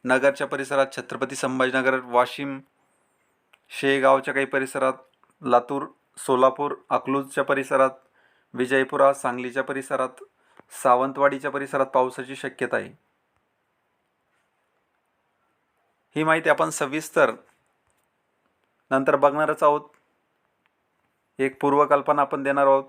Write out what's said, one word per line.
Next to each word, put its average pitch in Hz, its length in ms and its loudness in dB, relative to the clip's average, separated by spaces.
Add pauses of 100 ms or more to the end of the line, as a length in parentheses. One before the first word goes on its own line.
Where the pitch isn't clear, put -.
नगरच्या 135 440 2
परिसरात, 135 400 -2 (100)
छत्रपती 127 380 -8
संभाजीनगर, 131 680 0
वाशिम, 127 560 -2 (1080)
शेगावच्या 135 640 2
काही 135 120 0
परिसरात, 131 480 -2 (500)
लातूर, 135 420 0 (320)
सोलापूर, 131 580 0 (140)
अकलूजच्या 135 540 -4
परिसरात, 135 480 0 (640)
विजयपुरा, 135 600 2
सांगलीच्या 127 500 -6
परिसरात, 131 600 -6 (600)
सावंतवाडीच्या 135 680 2
परिसरात 139 340 -2
पावसाची 127 500 -2
शक्यता 127 420 -6
आहे. 101 120 -8 (3250)
ही 151 80 -2
माहिती 160 260 0
आपण 160 200 2
सविस्तर 147 640 0 (1600)
नंतर 135 240 2
बघणारच 151 480 0
आहोत. 147 180 4 (1600)
एक 135 220 -2
पूर्वकल्पना 143 600 2
आपण 139 220 -2
देणार 139 240 2
आहोत. 135 220 4